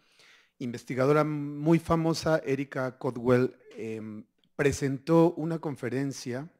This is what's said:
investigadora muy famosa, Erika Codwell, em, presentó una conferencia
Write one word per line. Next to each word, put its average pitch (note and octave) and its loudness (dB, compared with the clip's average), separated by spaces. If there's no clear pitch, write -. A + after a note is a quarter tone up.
investigadora C3 0
muy D3 0
famosa, E3 0
Erika C3+ -4
Codwell, B2 2
em, A2 -10
presentó D3 2
una D#3+ -6
conferencia C3+ -6